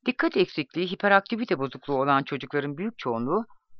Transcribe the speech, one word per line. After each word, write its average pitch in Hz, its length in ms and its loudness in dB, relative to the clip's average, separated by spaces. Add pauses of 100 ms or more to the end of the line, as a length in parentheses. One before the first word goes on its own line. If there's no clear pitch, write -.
Dikkat 320 320 0
eksikliği, 170 500 0
hiperaktivite 196 720 0
bozukluğu 135 420 -2
olan 139 220 4
çocukların 143 540 -4
büyük 208 200 -6
çoğunluğu 131 480 -2 (340)